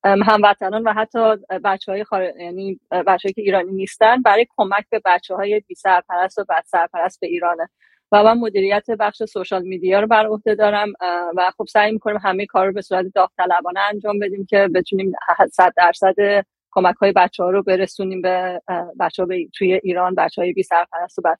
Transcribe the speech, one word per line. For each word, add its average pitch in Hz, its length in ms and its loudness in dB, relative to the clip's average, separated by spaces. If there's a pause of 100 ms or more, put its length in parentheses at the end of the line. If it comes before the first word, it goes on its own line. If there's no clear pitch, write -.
ام، 196 180 4
هموطنان 208 600 2
و 220 100 0
حتی 220 260 -4 (440)
بچه‌های 196 400 -4
خار-، 190 360 -6
یعنی، 180 400 -10 (120)
اه، 180 120 -2
بچه‌هایی 190 300 0
که 226 80 -8
ایرانی 190 300 0
نیستن، 214 500 2
برای 226 260 4 (100)
کمک 202 320 -2
به 220 160 -2
بچه‌های 196 640 -2
بی 180 80 -16
سرپرست 185 640 -2
و 196 100 -6
بد 170 160 0
سرپرست 175 540 -4
به 175 80 -6
ایرانه 170 420 -4 (420)
و 208 120 4
من 226 140 6
مدیریت 208 480 -2 (140)
بخش 214 240 -4
سوشال 190 380 -6
میدیا 185 380 0
رو 220 80 0
بر 220 200 4
عهده 214 280 -2
دارم، 208 460 0
اه، 175 340 -4
و 185 220 0
خب 202 120 -8
سعی 214 220 2
می‌کنیم 208 260 -4
همهٔ 196 280 -2
کار 190 220 0
رو 190 60 -2
به 196 80 -8
صورت 185 240 -2 (100)
داوطلبانه 180 640 0
انجام 208 400 -2
بدیم 196 260 -6
که 196 300 2
بتونیم 190 380 -2 (380)
صد 180 260 4
درصد 180 380 2 (560)
کمک‌های 202 400 2
بچه‌ها 185 380 2
رو 190 140 0
برسونیم 190 580 -2
به، 185 460 -2
اه، 175 320 -6
بچه‌ها 175 280 -4
به... 180 260 -4
توی 185 300 0
ایران، 180 320 -2
بچه‌های 175 380 -2
بی 190 100 -2
سرپرست 175 560 -4
و - 20 -10
بد 170 180 0